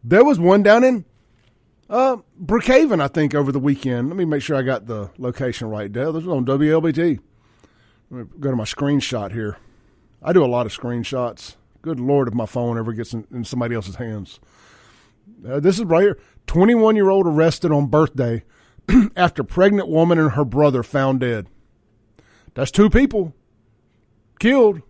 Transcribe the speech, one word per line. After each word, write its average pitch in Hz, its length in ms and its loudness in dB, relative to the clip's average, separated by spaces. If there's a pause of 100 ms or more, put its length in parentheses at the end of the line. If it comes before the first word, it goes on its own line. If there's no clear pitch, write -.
There 175 200 6
was 269 160 4
one 190 240 4
down 220 220 6
in, 247 180 0 (840)
uh, 254 280 0 (240)
Brookhaven, 233 600 2
I 139 80 -2
think, 151 260 -2
over 139 160 0
the 135 80 -2
weekend. 131 480 -2
Let 175 80 -6
me 190 80 -4
make 151 180 -2
sure 156 140 -4
I 135 60 -2
got 123 240 -4
the 107 320 -10
location 123 500 -8
right, 104 240 -10
Dale. 135 220 -6
This 160 100 -8
was 180 100 -6
on 127 120 -2
W 143 280 0
L 160 60 2
B 160 140 -2
T. 160 260 -2 (880)
Let 123 80 -16
me 117 80 -14 (140)
go 139 120 -4
to 127 40 -4
my 110 80 -4
screenshot 127 680 -4
here. 110 240 -8 (640)
I - 120 -4
do 180 100 4
a 131 40 0
lot 120 180 -2
of - 100 -10
screenshots. 120 800 -8 (260)
Good 151 180 -8
Lord, 135 280 0
if 107 60 -8
my 113 120 -4
phone 120 320 -4
ever 113 140 -6
gets 113 220 -10
in, 110 180 -10
in 120 140 -10
somebody 120 280 -6
else's 98 220 -8
hands. 107 440 -12 (1080)
Uh, 139 140 -4
this 180 180 2
is 233 60 -4
right 165 160 2
here. 202 180 0 (260)
Twenty-one-year-old 202 800 4
arrested 160 460 0
on 143 160 0
birthday 123 560 0 (360)
<clears throat> - 360 4
after 175 280 0
pregnant 190 440 2
woman 165 320 2
and 156 120 2
her 143 120 -2
brother 131 400 0
found 135 380 -2
dead. 117 260 -4 (1040)
That's - 180 -6
two 208 180 4
people 214 440 0 (1040)
killed. 220 500 2